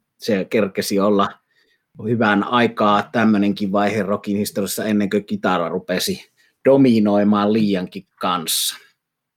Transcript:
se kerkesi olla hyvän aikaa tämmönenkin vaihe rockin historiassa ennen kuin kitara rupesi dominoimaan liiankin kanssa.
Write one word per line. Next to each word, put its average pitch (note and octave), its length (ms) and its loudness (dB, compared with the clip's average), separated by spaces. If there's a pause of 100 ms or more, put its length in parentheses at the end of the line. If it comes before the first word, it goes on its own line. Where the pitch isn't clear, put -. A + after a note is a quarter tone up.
(180)
se F#2+ 260 -2
kerkesi G2 560 -2
olla G2 280 2 (760)
hyvän G#2+ 400 0
aikaa A2 580 0 (100)
tämmönenkin G#2 600 0
vaihe G2+ 300 0
rockin G2+ 340 -4
historiassa G2+ 480 -4
ennen G#2 260 0
kuin G#2 140 -2
kitara F#2 440 -2
rupesi F2+ 640 -6 (340)
dominoimaan G#2 880 4
liiankin G2 540 -2 (140)
kanssa. F2+ 560 -4 (600)